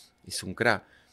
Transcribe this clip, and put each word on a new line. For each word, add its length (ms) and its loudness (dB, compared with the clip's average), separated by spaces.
es 160 -8
un 100 -8
crack. 300 2